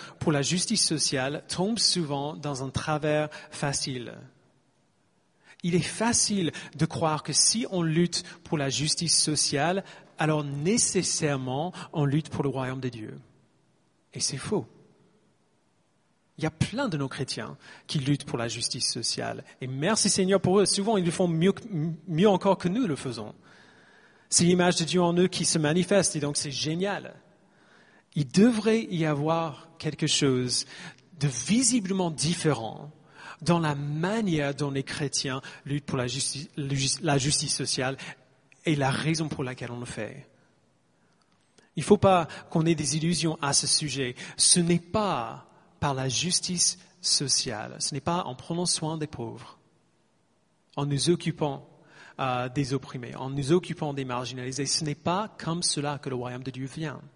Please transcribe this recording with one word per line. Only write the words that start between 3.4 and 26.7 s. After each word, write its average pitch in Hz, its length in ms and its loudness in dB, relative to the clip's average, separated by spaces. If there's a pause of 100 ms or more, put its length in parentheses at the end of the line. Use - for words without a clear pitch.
facile. 127 640 -4 (1500)
Il 175 120 2
est 175 40 6
facile 202 760 0 (240)
de 160 80 4
croire 156 380 0
que 151 100 -6
si - 380 2
on 180 100 2
lutte 165 420 2 (220)
pour 165 120 -2
la 139 120 0
justice 151 520 2
sociale, 156 640 2 (340)
alors 151 280 2
nécessairement 147 1300 0 (180)
on 147 140 2
lutte 143 240 2
pour - 140 -4
le 139 60 2
royaume 131 300 -2
de 131 80 -4
Dieu. 120 320 -8 (960)
Et - 80 -6
c'est - 160 -2
faux. 165 280 -2 (1700)
Il 139 60 -6
y 156 40 0
a 160 40 0
plein 262 360 -2
de 160 100 -2
nos 139 120 -2
chrétiens - 480 -6 (300)
qui - 120 0
luttent 139 260 2
pour - 120 -4
la 117 100 0
justice 117 420 -4
sociale. 117 540 -4 (160)
Et 131 80 -6
merci 151 420 2
Seigneur 190 300 4
pour 185 200 4
eux. 190 60 6
Souvent, 202 320 2
ils 185 60 2
le 170 80 2
font 185 160 2
mieux, 170 260 4 (540)
mieux 180 220 4
encore 185 280 4
que 180 120 -2
nous 233 160 0
le 156 100 0
faisons. 113 380 -8 (960)
C'est - 160 4
l'image 180 300 6
de 170 100 0
Dieu 156 160 2
en 170 160 4
eux 180 100 6
qui 175 180 -2
se - 120 2
manifeste 175 580 4
et 156 40 -2
donc 143 180 -4
c'est 147 140 -4
génial. 156 640 -4 (1000)